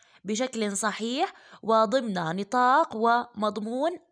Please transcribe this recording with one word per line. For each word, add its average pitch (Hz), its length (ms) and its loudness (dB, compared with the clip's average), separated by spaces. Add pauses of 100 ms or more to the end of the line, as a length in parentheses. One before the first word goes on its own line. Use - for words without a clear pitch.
(240)
بشكل 214 540 -4
صحيح 233 560 -4 (300)
وضمن 220 500 2
نطاق 202 840 2
ومضمون 233 1040 -2 (120)